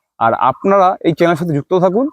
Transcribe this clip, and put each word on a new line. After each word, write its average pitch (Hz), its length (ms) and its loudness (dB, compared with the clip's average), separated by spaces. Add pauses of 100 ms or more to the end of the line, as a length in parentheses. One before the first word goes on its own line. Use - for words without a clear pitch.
(180)
আর 113 160 2
আপনারা 190 640 0
এই 170 120 -2
চ্যানেলের 170 240 0
সাথে 165 160 -6
যুক্ত 147 260 -2
থাকুন, 190 340 0